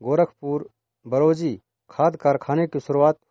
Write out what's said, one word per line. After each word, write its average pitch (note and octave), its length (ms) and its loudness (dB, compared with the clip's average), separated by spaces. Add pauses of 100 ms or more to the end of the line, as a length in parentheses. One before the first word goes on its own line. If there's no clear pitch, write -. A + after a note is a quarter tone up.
गोरखपुर, D3 680 -2 (380)
बरौजी D3+ 540 0 (280)
खाद D#3+ 260 0
कारखाने C#3+ 520 0
की D3 120 -6
शुरुआत C#3+ 380 2 (140)